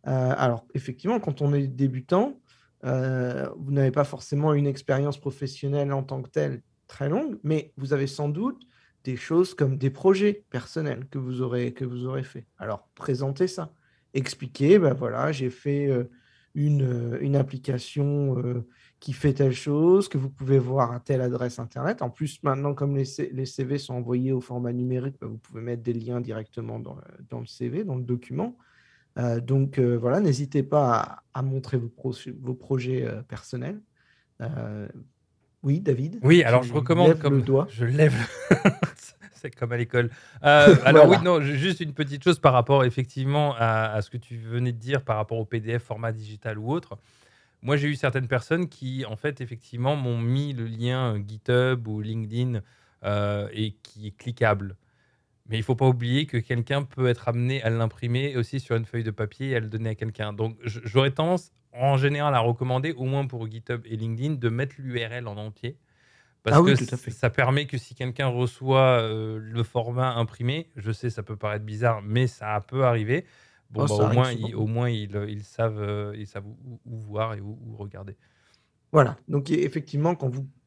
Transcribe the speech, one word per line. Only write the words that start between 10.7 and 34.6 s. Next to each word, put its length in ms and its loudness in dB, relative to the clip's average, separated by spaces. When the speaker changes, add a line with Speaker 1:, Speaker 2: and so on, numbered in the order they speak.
Speaker 1:
que 80 -12
vous 240 -6
aurez, 320 -2
que 140 -8
vous 180 -8
aurez 200 -6
fait. 220 -16
Alors 360 -10
présentez 540 -2
ça, 240 -10
expliquez : « 680 2
Bah, 120 4
voilà, 400 -2
j'ai 160 -4
fait, 380 -4
heu, 240 0
une, 280 0
heu, 400 -2
une 140 0
application, 1000 -2
heu, 300 -4
qui 160 -8
fait 180 2
telle 220 2
chose, 540 2
que 100 -4
vous 100 -2
pouvez 300 2
voir 340 0
à 80 -8
telle 220 0
adresse 360 -4
internet. » 440 -6
En 80 -4
plus, 320 -8
maintenant, 320 0
comme 220 -2
les 100 0
C-, 260 -8
les 140 -6
C 180 -8
V 140 -4
sont 160 -8
envoyés 380 -2
au 100 -2
format 300 -6
numérique, 480 -4
bah, 80 -10
vous 100 -12
pouvez 240 -16
mettre 200 -8
des 120 -2
liens 260 -6
directement 600 -10
dans 160 -14
le, 60 -18
dans 120 -10
le 60 -12
C 240 -8
V, 140 -4
dans 120 -4
le 80 -6
document. 540 -6
Heu, 220 -2
donc, 380 0
heu, 180 4
voilà, 240 2
n'hésitez 420 0
pas 380 2
à, 320 -10
à 100 -6
montrer 360 -2
vos 100 -4
proje-, 500 -10
vos 160 -8
projets, 520 -4
heu, 160 -6
personnels. 580 -10
Heu, 460 -8